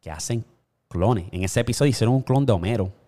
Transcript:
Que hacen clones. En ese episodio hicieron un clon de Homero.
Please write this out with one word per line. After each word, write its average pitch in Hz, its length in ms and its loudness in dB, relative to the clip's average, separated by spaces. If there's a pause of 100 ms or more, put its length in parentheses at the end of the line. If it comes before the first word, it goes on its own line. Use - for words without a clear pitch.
Que - 80 -14
hacen 113 340 -6 (420)
clones. 92 460 0
En 92 120 -4
ese 98 160 0
episodio 120 280 2
hicieron 117 260 2
un 135 80 2
clon 135 220 2
de 123 80 4
Homero. 95 400 0 (160)